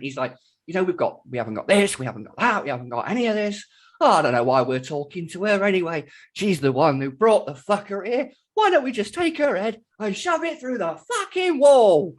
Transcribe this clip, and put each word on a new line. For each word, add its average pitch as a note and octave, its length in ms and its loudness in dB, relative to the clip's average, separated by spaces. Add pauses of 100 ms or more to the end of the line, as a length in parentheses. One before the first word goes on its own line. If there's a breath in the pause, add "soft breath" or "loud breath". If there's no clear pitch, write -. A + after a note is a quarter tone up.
He's C3+ 160 -10
like, C3 180 -4 (320 soft breath)
You E3 80 -14
know, F#3 100 0
we've F3+ 120 -2
got, A#2 320 -2
we B2+ 100 -8
haven't A2 160 -6
got - 140 -8
this, G3+ 300 2
we C3 80 -8
haven't G#2+ 180 -10
got - 140 -20
that, A3+ 260 0
we C#3 60 -8
haven't B2 180 -6
got A#2+ 220 -6
any A#3+ 160 -2
of A3+ 80 -2
this. G#3 300 -4 (360 soft breath)
Oh, C#4+ 100 4
I F3+ 120 6
don't C#3+ 120 2
know B2 100 2
why C3 180 2
we're B2+ 180 -2
talking D3 480 -10
to F3 160 -10
her G3+ 200 0
anyway. E3+ 400 0 (300 loud breath)
She's F#3+ 260 -2
the C3+ 120 2
one C#3 280 2
who C3+ 100 -4
brought G#3 360 2
the D3 80 -10
fucker G3+ 520 -4
here. B3 240 -2 (240 soft breath)
Why G#4+ 160 2
don't E4 140 2
we C4 80 -4
just G#3 220 -4
take E4 240 -2
her C#4+ 180 0
head G#3+ 240 -4 (180)
and G#3 160 -4
shove D#4+ 300 -2
it D#4 160 -6
through B3+ 180 -6
the E3 200 -4 (100)
fucking F#4 500 -2
wall? G#3+ 600 6